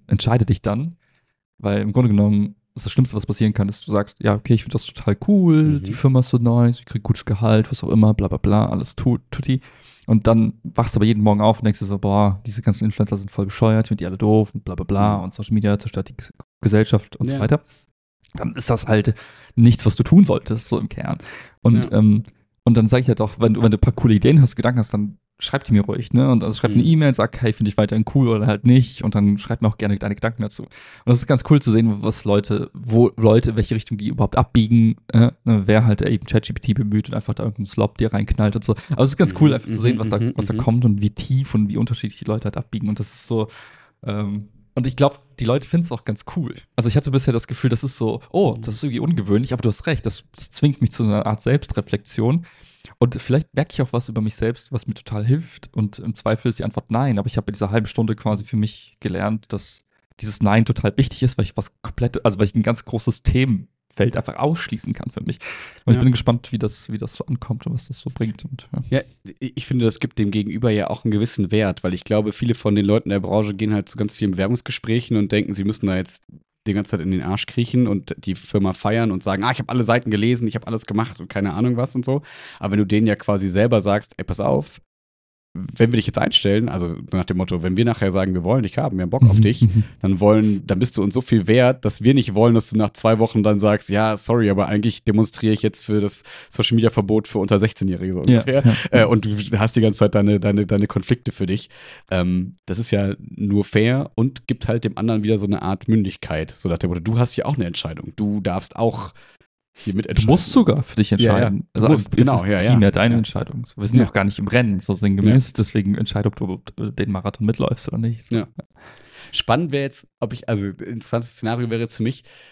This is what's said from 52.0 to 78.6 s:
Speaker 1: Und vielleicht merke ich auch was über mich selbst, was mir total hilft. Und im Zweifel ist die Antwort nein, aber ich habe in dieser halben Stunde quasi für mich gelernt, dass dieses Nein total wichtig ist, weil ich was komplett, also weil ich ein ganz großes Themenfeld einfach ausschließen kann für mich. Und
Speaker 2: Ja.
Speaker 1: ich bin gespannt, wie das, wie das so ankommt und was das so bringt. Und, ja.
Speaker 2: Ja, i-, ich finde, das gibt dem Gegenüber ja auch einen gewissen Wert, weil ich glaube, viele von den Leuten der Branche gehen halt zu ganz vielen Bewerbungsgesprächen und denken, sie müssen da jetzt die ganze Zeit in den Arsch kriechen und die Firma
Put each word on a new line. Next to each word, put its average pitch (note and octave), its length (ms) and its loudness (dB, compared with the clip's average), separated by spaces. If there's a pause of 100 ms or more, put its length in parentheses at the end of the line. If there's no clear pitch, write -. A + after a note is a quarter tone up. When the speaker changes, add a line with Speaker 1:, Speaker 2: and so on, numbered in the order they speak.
Speaker 1:
Und B2 220 0
vielleicht - 340 -2
merke - 200 -2
ich C#3+ 80 -2
auch B2 100 -6
was B2 160 -4
über A2 140 -4
mich G#2+ 120 -4
selbst, - 380 -6
was - 140 -6
mir G#2+ 80 -6
total G#2+ 320 -6
hilft. D3+ 480 -2
Und G#2+ 240 -2
im A2 160 -6
Zweifel - 340 -2
ist A2+ 100 -2
die E2 60 -4
Antwort - 260 -8
nein, A2+ 280 0
aber - 80 -4
ich - 100 -6
habe A2 120 -4
in G#2+ 40 -4
dieser G2+ 180 -4
halben A2 160 0
Stunde A2 300 -4
quasi G#2+ 280 -4
für - 120 -6
mich - 440 -6
gelernt, G#2 500 -4
dass - 340 -10 (360)
dieses G#2+ 220 -10
Nein G#2+ 220 4
total G#2+ 320 -2
wichtig - 260 -2
ist, B2+ 160 0
weil G#2 60 0
ich - 120 -10
was - 160 -8 (100)
komplett, - 420 -4
also G2 140 0
weil G#2+ 80 2
ich - 80 -4
ein A2+ 80 2
ganz A#2 220 -2
großes - 380 -6
Themenfeld A#2 920 -2
einfach - 200 -8
ausschließen - 580 -4
kann - 160 -10
für - 120 -12
mich. - 160 -6 (460)
Und D#3 100 6
Speaker 2:
Ja. B2+ 60 2
Speaker 1:
ich B2 40 2
bin B2+ 80 6
gespannt, A#2+ 400 -2
wie A#2 60 -4
das, - 320 -8
wie A2 80 -6
das A2 160 -10
so - 120 -12
ankommt A#2+ 400 -6
und E3+ 80 -6
was - 140 -10
das - 100 -12
so B2+ 140 -10
bringt. A2+ 320 -8
Und, - 280 -14
ja. - 180 -6
Speaker 2:
Ja, C3 100 0 (400)
i-, B2+ 140 -10
ich - 120 -12
finde, A#2+ 180 0
das A2 160 0
gibt - 180 -8
dem G#2 120 0
Gegenüber G#2+ 400 -2
ja G#2 200 -2
auch - 140 -8
einen A2 80 -2
gewissen G#2 380 -2
Wert, G#2+ 340 -2
weil F2+ 100 -2
ich - 100 -10
glaube, G#2+ 280 -2
viele A#2 220 -2
von G#2 200 -2
den G2+ 100 2
Leuten G#2 260 0
der G2+ 100 -2
Branche G2+ 340 -2
gehen G#2 200 -4
halt G2+ 140 -4
zu - 80 -16
ganz G#2 200 -6
vielen G2+ 160 -2
Bewerbungsgesprächen A#2 840 -4
und G#2 160 -2
denken, G#2 220 -2
sie F#2+ 100 -6
müssen G#2 220 -4
da F#2 100 0
jetzt - 260 -8 (460)
die G2 60 0
ganze G#2 180 -6
Zeit F2+ 80 -2
in F2+ 100 -4
den F#2 120 -2
Arsch F#2 240 -6
kriechen A#2+ 420 -2
und G2+ 300 -6
die F#2 180 -6
Firma G2 360 -2